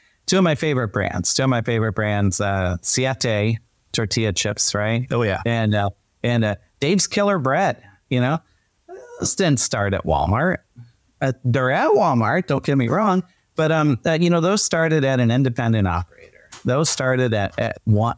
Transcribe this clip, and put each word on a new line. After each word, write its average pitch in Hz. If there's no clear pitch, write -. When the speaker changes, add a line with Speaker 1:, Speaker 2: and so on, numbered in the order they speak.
Speaker 1:
two 185
of 196
my 160
favorite 127
brands, 95
two 131
of 135
my 120
favorite 110
brands, 101
uh, 95
Siete 117
tortilla 110
chips, -
right? 113
Speaker 2:
Oh, 120
yeah. 101
Speaker 1:
And, 113
uh, 101
and, 120
uh, 104
Dave's 175
Killer 202
Bread, 139
you 123
know? 143
Those -
didn't 156
start 101
at 90
Walmart. 92
Uh, 135
they're 127
at 202
Walmart, 160
don't 139
get 139
me 120
wrong, 185
but, 156
um, 151
uh, 165
you 170
know, 170
those 190
started 160
at 135
an 117
independent 120
operator. -
Those 143
started 127
at, 101
at 113
one, 107